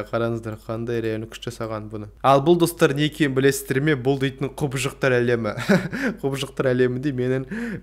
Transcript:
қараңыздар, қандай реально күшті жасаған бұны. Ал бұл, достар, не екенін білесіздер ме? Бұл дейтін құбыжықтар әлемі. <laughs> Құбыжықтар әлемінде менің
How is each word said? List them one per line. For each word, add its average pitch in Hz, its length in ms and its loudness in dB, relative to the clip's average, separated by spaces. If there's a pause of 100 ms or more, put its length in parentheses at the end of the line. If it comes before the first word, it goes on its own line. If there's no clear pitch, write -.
қараңыздар, 113 560 -4
қандай 117 400 -4
реально 110 280 -4
күшті - 180 -10
жасаған 110 420 -8
бұны. 107 160 -10 (160)
Ал 135 200 6
бұл, 175 160 6
достар, 160 360 2
не 147 140 2
екенін 143 260 0
білесіздер 135 480 2
ме? 151 160 2
Бұл 135 240 0
дейтін 135 360 -4
құбыжықтар 131 600 0
әлемі. 113 340 0 (320)
<laughs> 247 360 -4
Құбыжықтар 135 500 -2
әлемінде 127 420 0
менің 127 300 -2 (380)